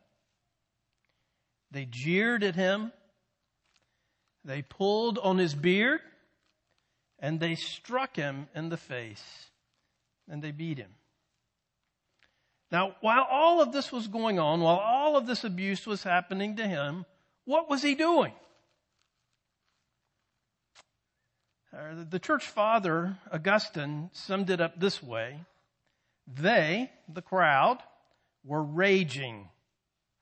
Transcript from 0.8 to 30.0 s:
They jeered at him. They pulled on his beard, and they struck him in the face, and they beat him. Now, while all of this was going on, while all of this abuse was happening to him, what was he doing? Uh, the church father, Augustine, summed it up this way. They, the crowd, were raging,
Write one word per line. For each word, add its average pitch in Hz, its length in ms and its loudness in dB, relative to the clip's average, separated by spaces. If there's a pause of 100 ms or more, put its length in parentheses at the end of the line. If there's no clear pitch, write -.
They 135 160 -10
jeered 185 580 0
at 185 120 -2
him. 202 360 0 (1500)
They 143 160 -8
pulled 208 560 0
on 185 220 2
his 170 160 2
beard, 202 480 2 (1160)
and 151 220 -4
they 165 140 -2
struck - 600 -8
him 143 380 -8
in 160 140 -8
the 170 80 -6
face, 117 720 -16 (800)
and 147 140 -10
they 151 80 -8
beat 156 260 -8
him. 101 180 -16 (1800)
Now, 185 300 0
while 233 280 6
all 330 300 6
of 269 100 4
this 269 220 -4
was 226 160 -6
going 214 320 0
on, 156 200 2
while 170 180 6
all 269 380 2
of 247 120 2
this 247 160 -4
abuse 190 420 -4
was 208 160 -6
happening 190 540 -2
to 220 100 -4
him, 160 400 -4 (380)
what 311 260 0
was 277 120 0
he 285 120 2
doing? 302 380 2 (3500)
Uh, 160 360 -14
the 180 100 -4
church 294 260 0
father, 190 720 0 (140)
Augustine, 160 840 -2
summed 190 380 -4
it 175 100 0
up 170 200 -2
this 190 200 0
way. 123 440 -8 (840)
They, 175 640 2 (160)
the 175 160 -12
crowd, 175 580 4 (640)
were 147 200 -4
raging, 147 880 0 (720)